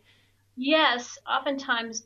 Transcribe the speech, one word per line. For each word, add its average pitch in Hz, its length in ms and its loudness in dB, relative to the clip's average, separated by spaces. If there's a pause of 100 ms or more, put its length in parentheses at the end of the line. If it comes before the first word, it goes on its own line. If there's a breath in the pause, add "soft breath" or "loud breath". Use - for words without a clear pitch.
(560 soft breath)
Yes. 262 720 2
Oftentimes 247 800 -2